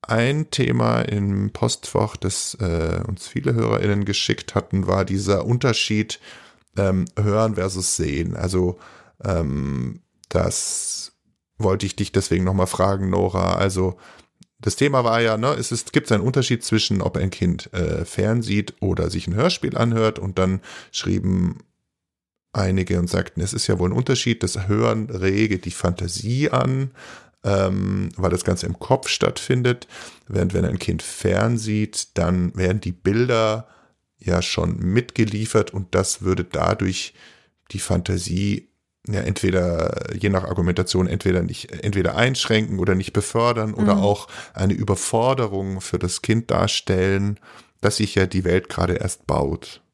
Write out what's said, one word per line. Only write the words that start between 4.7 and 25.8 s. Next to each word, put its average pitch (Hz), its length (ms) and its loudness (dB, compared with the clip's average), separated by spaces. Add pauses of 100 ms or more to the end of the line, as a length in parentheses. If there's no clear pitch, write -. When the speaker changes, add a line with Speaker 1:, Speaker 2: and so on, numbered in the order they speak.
Speaker 1:
war 95 180 2
dieser 98 400 0
Unterschied, 113 760 0 (560)
ähm, 95 300 2 (140)
Hören 104 360 2
versus 92 400 -2
Sehen. 82 400 -2
Also, 90 420 0 (460)
ähm, 69 760 -2 (260)
das - 840 -2 (460)
wollte 98 280 0
ich - 100 -6
dich - 160 -2
deswegen 92 320 2
nochmal 92 240 2
fragen, 95 420 0
Nora. 92 460 2
Also, 92 420 0 (640)
das - 160 -2
Thema 139 280 2
war 113 160 2
ja, 110 160 4
ne, 131 220 0
es 120 140 -4
ist, - 200 -6
gibt's 143 200 2
einen 101 100 4
Unterschied 127 420 2
zwischen, 104 380 2
ob - 140 -2
ein 95 140 0
Kind, - 420 -2
äh, 82 320 -2
fernsieht 107 760 0
oder 87 300 0
sich 90 160 -6
ein 87 80 -2
Hörspiel 151 420 0
anhört. 113 420 2
Und 95 200 -4
dann 95 220 2 (320)
schrieben 92 680 0 (920)
einige 95 460 0
und 87 120 0
sagten, - 300 -4
es 92 120 -2
ist - 140 -2
ja 101 120 2
wohl 90 120 2
ein - 60 -2
Unterschied, - 460 0
das 98 260 -2
Hören 110 420 2
rege 98 480 2
die 90 120 -8
Fantasie 92 800 -2